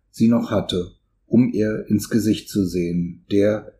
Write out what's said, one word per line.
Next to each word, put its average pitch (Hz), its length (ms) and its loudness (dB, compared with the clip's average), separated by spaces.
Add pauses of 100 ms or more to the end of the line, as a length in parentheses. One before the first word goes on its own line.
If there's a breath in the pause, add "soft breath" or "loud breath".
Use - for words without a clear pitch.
(120)
sie 113 160 2
noch 117 240 2
hatte, 92 400 -4 (340)
um 120 260 2
ihr 107 360 -2
ins 104 240 -2
Gesicht 107 380 0
zu 101 140 0
sehen, 87 680 -4
der, 104 480 0